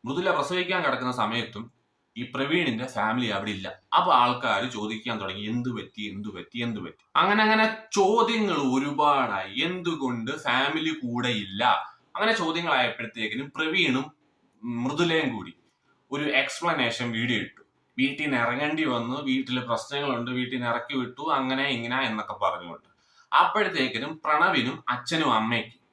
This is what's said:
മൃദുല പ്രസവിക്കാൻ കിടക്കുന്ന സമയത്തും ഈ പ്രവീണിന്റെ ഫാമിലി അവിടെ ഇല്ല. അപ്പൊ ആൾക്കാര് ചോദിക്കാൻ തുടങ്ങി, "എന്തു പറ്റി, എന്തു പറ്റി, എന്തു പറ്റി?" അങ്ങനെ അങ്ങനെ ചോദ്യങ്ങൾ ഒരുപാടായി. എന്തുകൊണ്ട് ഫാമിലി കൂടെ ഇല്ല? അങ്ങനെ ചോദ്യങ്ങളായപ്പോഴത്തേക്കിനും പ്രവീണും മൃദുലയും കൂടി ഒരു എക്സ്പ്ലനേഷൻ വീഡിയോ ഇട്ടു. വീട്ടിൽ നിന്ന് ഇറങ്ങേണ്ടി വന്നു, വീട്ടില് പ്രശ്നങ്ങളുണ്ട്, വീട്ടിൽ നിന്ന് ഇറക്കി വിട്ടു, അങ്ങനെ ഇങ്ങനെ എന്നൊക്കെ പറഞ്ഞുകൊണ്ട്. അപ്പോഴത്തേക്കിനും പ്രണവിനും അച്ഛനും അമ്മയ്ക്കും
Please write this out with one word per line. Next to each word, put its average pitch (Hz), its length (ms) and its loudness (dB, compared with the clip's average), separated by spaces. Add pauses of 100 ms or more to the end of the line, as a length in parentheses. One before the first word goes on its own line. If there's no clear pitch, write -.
മൃദുല 180 260 0
പ്രസവിക്കാൻ 180 540 0
കിടക്കുന്ന 127 260 0
സമയത്തും 113 600 -2 (460)
ഈ 123 180 -8
പ്രവീണിന്റെ 139 500 0
ഫാമിലി 113 420 0
അവിടെ 101 240 -2
ഇല്ല. 95 280 -8 (180)
അപ്പൊ 180 160 4
ആൾക്കാര് 123 560 4
ചോദിക്കാൻ 107 520 -4
തുടങ്ങി, 95 200 -6
"എന്തു 120 280 -2
പറ്റി, 107 320 -8
എന്തു 101 260 -8
പറ്റി, 92 320 -10
എന്തു 117 200 -4
പറ്റി?" - 260 -12 (100)
അങ്ങനെ 202 280 4
അങ്ങനെ 220 340 4 (140)
ചോദ്യങ്ങൾ 214 600 4
ഒരുപാടായി. 135 1080 2
എന്തുകൊണ്ട് 147 720 -2
ഫാമിലി 143 580 0
കൂടെ 123 400 -2
ഇല്ല? 104 360 -2 (500)
അങ്ങനെ 214 180 2
ചോദ്യങ്ങളായപ്പോഴത്തേക്കിനും 131 1200 -2
പ്രവീണും 156 560 2 (520)
മൃദുലയും 135 720 0
കൂടി 95 180 -10 (600)
ഒരു 147 100 -2
എക്സ്പ്ലനേഷൻ 135 880 0
വീഡിയോ 113 280 0
ഇട്ടു. - 220 -8 (360)
വീട്ടിൽ 139 260 0
നിന്ന് 139 140 0
ഇറങ്ങേണ്ടി 147 460 0
വന്നു, 127 400 -2
വീട്ടില് 131 360 0
പ്രശ്നങ്ങളുണ്ട്, 123 720 -2
വീട്ടിൽ 127 240 -2
നിന്ന് 120 140 -2
ഇറക്കി 120 280 -2
വിട്ടു, 131 340 -4
അങ്ങനെ 135 360 0
ഇങ്ങനെ 123 340 -2
എന്നൊക്കെ 107 320 -4
പറഞ്ഞുകൊണ്ട്. 87 560 -4 (460)
അപ്പോഴത്തേക്കിനും 151 880 2
പ്രണവിനും 151 640 2
അച്ഛനും 135 440 0
അമ്മയ്ക്കും 110 480 0 (120)